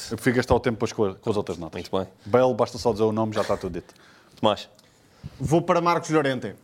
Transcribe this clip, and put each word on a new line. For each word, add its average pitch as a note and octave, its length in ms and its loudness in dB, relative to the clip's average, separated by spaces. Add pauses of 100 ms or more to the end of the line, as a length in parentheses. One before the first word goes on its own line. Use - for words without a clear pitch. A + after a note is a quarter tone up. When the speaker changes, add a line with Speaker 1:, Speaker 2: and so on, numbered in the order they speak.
Speaker 1:
eu A#2 80 -6
prefiro B2 200 2
gastar B2+ 180 2
o A#2 40 4
tempo A#2 180 -2
depois A2+ 160 -2
com A2 120 0
a, F#2+ 80 -2
com - 160 -8
as G#2 80 0
outras F2+ 220 -4
notas. E2+ 200 -10
Speaker 2:
Muito F2+ 160 -6
bem. F#2+ 120 -2 (180)
Speaker 1:
Bale, B2+ 300 4
basta A#2 240 -2
só A#2+ 120 0
dizer G#2+ 120 0
o A2 80 2
nome, A2 240 -2
já G#2+ 60 0
está G2 140 0
tudo F#2 180 -6
dito. F2 200 -12 (460)
Speaker 2:
Tomás. G#2 280 2 (720)
Speaker 3:
Vou D3+ 220 2
para E3+ 180 2
Marcos E3 300 0
Llorente, C3+ 540 0